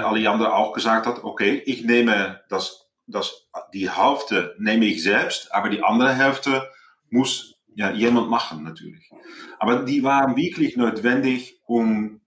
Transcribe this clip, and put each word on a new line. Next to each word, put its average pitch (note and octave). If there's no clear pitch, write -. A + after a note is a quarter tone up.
Alliander A2
auch -
gesagt A2+
hat, A#2+
"Okay, G#2+
ich A#2+
nehme A2+
das, -
das, -
die F#2+
Hälfte A2+
nehme A2
ich E2
selbst, A2
aber G2+
die -
andere B2
Hälfte C3+
muss -
ja G2
jemand A#2
machen, D#2+
natürlich." D#2+
Aber B2
die C3+
waren C3+
wirklich D3+
notwendig, B2
um A2